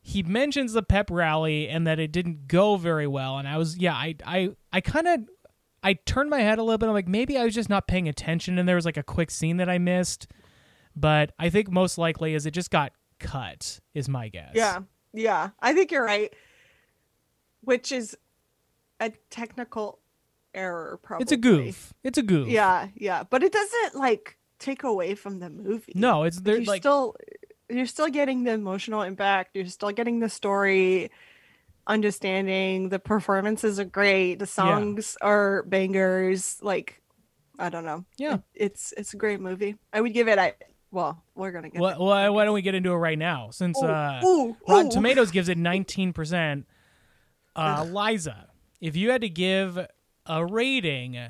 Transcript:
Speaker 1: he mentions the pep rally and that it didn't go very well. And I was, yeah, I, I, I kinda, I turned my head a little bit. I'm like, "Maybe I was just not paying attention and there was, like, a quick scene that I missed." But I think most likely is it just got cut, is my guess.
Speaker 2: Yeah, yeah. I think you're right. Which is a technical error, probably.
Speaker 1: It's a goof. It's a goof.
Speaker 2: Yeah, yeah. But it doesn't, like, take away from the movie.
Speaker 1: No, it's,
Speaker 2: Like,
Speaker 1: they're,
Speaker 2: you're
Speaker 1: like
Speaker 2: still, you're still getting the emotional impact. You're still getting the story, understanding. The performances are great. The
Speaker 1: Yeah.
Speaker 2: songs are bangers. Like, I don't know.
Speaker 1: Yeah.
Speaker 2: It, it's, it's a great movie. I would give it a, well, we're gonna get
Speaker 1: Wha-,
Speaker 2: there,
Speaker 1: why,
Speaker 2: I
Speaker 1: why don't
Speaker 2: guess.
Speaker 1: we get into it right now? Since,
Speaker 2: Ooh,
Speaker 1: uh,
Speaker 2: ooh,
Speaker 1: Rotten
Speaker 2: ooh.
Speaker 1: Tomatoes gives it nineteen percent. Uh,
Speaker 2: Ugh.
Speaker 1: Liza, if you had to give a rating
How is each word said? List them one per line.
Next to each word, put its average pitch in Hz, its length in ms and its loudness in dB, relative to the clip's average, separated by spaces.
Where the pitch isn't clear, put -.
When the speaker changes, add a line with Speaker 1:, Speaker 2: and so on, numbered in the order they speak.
Speaker 1:
he - 220 -4
mentions 247 500 -2
the 220 100 0
pep 196 280 0
rally 156 580 0
and 165 180 -2
that 160 120 0
it 156 120 -4
didn't 160 380 -6
go 196 280 4
very 165 300 0
well. 135 320 -4
And 139 80 -8
I 151 120 -4
was, 165 180 -2
yeah, 180 160 0
I, 160 220 -4
I, 185 260 -2
I 185 80 2
kinda, 330 380 2
I 196 120 2
turned 285 240 0
my 294 100 2
head 214 180 2
a 226 40 -2
little 226 160 2
bit. 226 100 0
I'm 220 60 2
like, 190 140 0
"Maybe 254 280 0
I 240 80 2
was 226 100 0
just 220 140 -2
not 196 180 2
paying 180 220 0
attention 165 500 -2
and 180 80 2
there 180 100 4
was, 170 100 0
like, 160 100 -2
a 147 60 -6
quick - 280 -2
scene 165 280 -2
that 180 100 0
I 180 80 0
missed." 180 500 0
But 151 420 4
I 170 120 0
think 202 200 2
most 180 280 2
likely 165 360 0
is 151 120 -2
it 151 60 -4
just 175 180 -6
got 147 220 2
cut, - 600 -10
is 139 160 -4
my 123 220 -4
guess. 78 240 -16
Speaker 2:
Yeah, 202 260 2
yeah. 202 380 0
I 254 140 4
think 349 180 4
you're 269 120 0
right. 208 280 0
Which 247 320 -2
is 240 240 -6
a 220 100 -4
technical 233 680 -10
error, 175 480 -8
probably. 180 220 -8
Speaker 1:
It's 240 80 0
a 285 40 4
goof. 180 560 2
It's 254 160 -2
a 285 40 2
goof. 185 260 2
Speaker 2:
Yeah, 196 460 4
yeah. 185 340 -4
But 262 140 2
it 381 100 4
doesn't, 427 420 -2
like, 254 440 -2
take 269 260 -8
away 196 300 -2
from 196 260 -12
the 175 100 -12
movie. 214 440 -8
Speaker 1:
No, 185 300 4
it's, 170 140 -2
Speaker 2:
Like, 185 60 -12
Speaker 1:
they're, 208 120 4
Speaker 2:
you're 240 80 0
Speaker 1:
like 196 180 -2
Speaker 2:
still, 277 320 2
you're 247 180 -2
still 311 220 -2
getting 269 360 0
the 233 80 2
emotional 208 500 -4
impact. 190 520 0
You're 190 120 -4
still 202 260 -6
getting 233 280 0
the 226 80 0
story, 190 840 2
understanding. 190 1000 0
The 190 100 -2
performances 208 800 0
are 202 60 -4
great. 190 540 2
The 202 60 -6
Speaker 1:
Yeah. - 20 -8
Speaker 2:
songs 208 720 0
are 202 440 2
bangers. 190 960 0
Like, - 380 -6
I 175 100 -4
don't 165 160 -8
know. 165 200 -8
Speaker 1:
Yeah. 196 180 -4
Speaker 2:
It, 190 80 -4
it's, - 420 -6
it's 208 180 -12
a - 20 -16
great 202 240 -2
movie. 190 360 -6
I 214 80 0
would 233 140 0
give 233 140 4
it 202 100 6
a, 180 160 4
well, 165 320 -4
we're 190 180 -8
gonna 160 160 -10
get 175 120 -6
Speaker 1:
Wha-, 185 100 2
Speaker 2:
there, 147 80 -8
Speaker 1:
why, 196 260 4
Speaker 2:
I 208 60 4
Speaker 1:
why 208 140 4
don't 214 80 2
Speaker 2:
guess. - 40 2
Speaker 1:
we 196 60 -2
get 190 120 -2
into 180 180 0
it 175 40 0
right 160 220 0
now? 147 320 -4
Since, 180 320 -2
Speaker 2:
Ooh, - 40 2
Speaker 1:
uh, 151 380 0
Speaker 2:
ooh, 285 320 4
Speaker 1:
Rotten 392 200 8
Speaker 2:
ooh. 262 40 0
Speaker 1:
Tomatoes 226 400 4
gives 175 200 0
it 170 80 0
nineteen 180 560 -2
percent. 156 520 -4
Uh, 156 320 -2
Speaker 2:
Ugh. 170 60 -10
Speaker 1:
Liza, 196 560 -4
if 160 160 -4
you 208 140 2
had 254 100 2
to 220 80 -4
give 185 500 0
a 165 200 -2
rating 175 720 -2